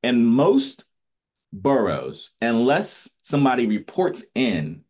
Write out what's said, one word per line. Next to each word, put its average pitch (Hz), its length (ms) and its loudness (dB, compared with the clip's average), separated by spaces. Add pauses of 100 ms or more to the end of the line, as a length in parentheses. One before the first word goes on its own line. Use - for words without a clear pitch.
in 120 240 2
most 165 580 2 (680)
boroughs, 92 800 -2 (100)
unless 123 680 0 (140)
somebody 127 440 0
reports - 580 -4 (100)
in 85 560 -2